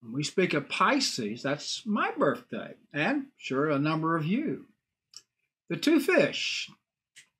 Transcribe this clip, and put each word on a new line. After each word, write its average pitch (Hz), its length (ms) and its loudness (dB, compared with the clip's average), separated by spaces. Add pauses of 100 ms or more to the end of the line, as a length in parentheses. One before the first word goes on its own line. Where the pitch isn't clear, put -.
When - 100 -14
we 139 120 -4
speak - 280 0
of 147 160 -2
Pisces, 160 720 0
that's - 440 -6
my 269 320 0
birthday, 127 560 -2 (180)
and 220 360 -2 (100)
sure, 143 320 -2
a 139 80 2
number 160 360 0
of 156 120 0
you. 202 400 -2 (1040)
The 165 80 -4
two 294 220 6
fish. - 680 2 (720)